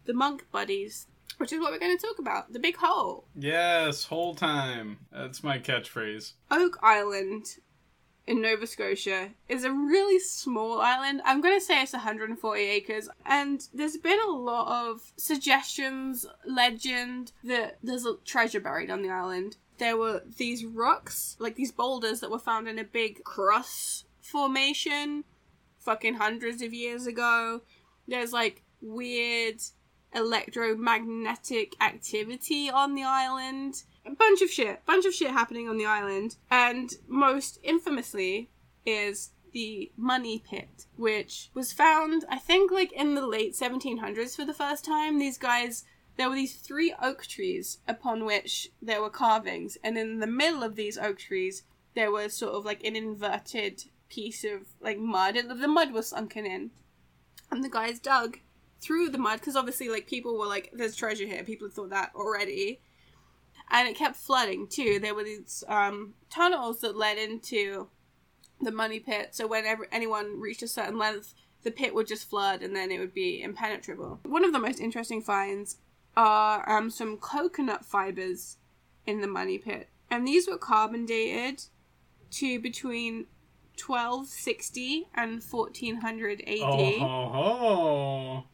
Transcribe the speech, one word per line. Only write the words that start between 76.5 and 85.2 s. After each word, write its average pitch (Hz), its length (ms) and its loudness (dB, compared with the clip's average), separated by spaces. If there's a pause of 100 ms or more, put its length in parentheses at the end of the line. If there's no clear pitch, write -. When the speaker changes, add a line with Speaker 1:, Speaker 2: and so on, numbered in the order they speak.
Speaker 1:
um, 214 200 2
some 220 280 -6
coconut 285 640 -2
fibers 185 720 -4 (480)
in 214 140 -2
the 202 80 -2
money 190 300 -2
pit. - 320 -8 (200)
And 240 160 0
these 320 220 6
were 359 100 -4
carbon 226 480 2
dated 226 580 -2 (680)
to 254 280 -2
between 233 680 -6 (480)
twelve 247 520 -2
sixty 254 840 -4
and 226 300 -4